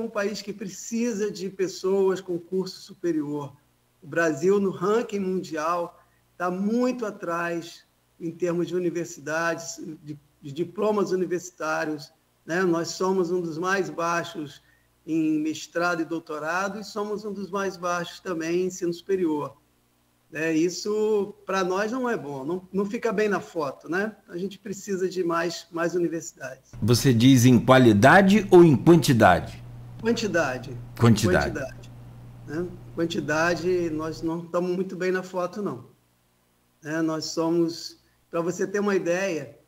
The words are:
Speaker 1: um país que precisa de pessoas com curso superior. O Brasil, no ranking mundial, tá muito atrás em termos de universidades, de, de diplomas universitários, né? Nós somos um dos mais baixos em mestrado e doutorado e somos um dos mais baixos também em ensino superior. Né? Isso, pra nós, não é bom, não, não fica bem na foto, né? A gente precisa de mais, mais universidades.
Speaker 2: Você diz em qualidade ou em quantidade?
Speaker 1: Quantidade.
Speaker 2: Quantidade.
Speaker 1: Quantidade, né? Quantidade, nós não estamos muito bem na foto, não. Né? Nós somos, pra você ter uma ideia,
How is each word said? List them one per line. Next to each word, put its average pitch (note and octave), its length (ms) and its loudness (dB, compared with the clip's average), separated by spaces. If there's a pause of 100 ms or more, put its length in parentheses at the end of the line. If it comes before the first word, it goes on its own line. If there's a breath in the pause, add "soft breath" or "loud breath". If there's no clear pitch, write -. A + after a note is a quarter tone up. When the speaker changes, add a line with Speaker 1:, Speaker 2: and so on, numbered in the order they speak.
Speaker 1:
um A3+ 60 -6
país G#3 320 -6
que G3 100 -12
precisa G#3+ 760 -6
de F3 180 -10
pessoas F#3+ 720 -2
com F3+ 200 -8
curso F#3 400 -6
superior. D3 760 -6 (480)
O - 60 -20
Brasil, E3 500 2
no G3 120 0
ranking G#3 500 -2
mundial, E3+ 840 -4 (340)
tá F3+ 140 -2
muito A#3 560 0
atrás E3+ 800 -6 (340)
em E3 140 -8
termos E3+ 340 -2
de D#3+ 80 -8
universidades, E3 1040 -4 (220)
de, D3 160 -14 (240)
de C#3+ 100 -12
diplomas F3 600 -2
universitários, D#3+ 1000 -6 (320)
né? F3 200 -2
Nós E3 240 0
somos F#3 420 0
um F3+ 100 -2
dos D#3+ 180 -6
mais F#3 300 -2
baixos E3 720 -6 (460)
em D#3 320 0
mestrado E3+ 640 -4
e - 20 -2
doutorado E3 760 -6
e G3+ 40 -14
somos G#3 400 -8
um G#3 80 -8
dos F#3+ 160 -10
mais F#3+ 280 -4
baixos F3 420 -4
também E3+ 440 -2
em F#3 40 0
ensino F3+ 260 -4
superior. D#3+ 640 -4 (760)
Né? D#3+ 220 -2
Isso, G3+ 800 0 (100)
pra F#3+ 200 -2
nós, G3 260 0
não B3 180 -4
é A3+ 80 -2
bom, C#3 280 -8
não, F3+ 280 -6
não G3 140 -2
fica A3 260 -2
bem G#3 160 2
na F#3 120 0
foto, - 500 -8
né? G3+ 240 -2 (140)
A - 80 -12
gente G3 240 -8
precisa F#3+ 480 -6
de F3+ 160 -4
mais, E3+ 480 -2
mais E3+ 240 -2
universidades. D#3 720 -6 (100)
Speaker 2:
Você A#2+ 320 4
diz A#2+ 320 8
em B2 140 10
qualidade C3 880 8
ou F3 140 12
em D#3 140 10
quantidade? A2 840 6 (400)
Speaker 1:
Quantidade. D#3+ 760 -2 (240)
Speaker 2:
Quantidade. G2+ 500 4
Speaker 1:
Quantidade, - 400 -12 (560)
né? E3 200 -6 (280)
Quantidade, E3 960 -2
nós D#3 320 -8
não E3+ 220 -6
estamos F3+ 260 -4
muito F#3 240 -4
bem F#3 160 -4
na F#3 140 -4
foto, F3+ 380 -6
não. C#3 240 -8 (920)
Né? D#3+ 220 -4
Nós D#3 240 -4
somos, E3 720 -2 (320)
pra E3 100 -4
você F3+ 280 -4
ter G3+ 100 -4
uma G3+ 160 0
ideia, E3+ 720 -2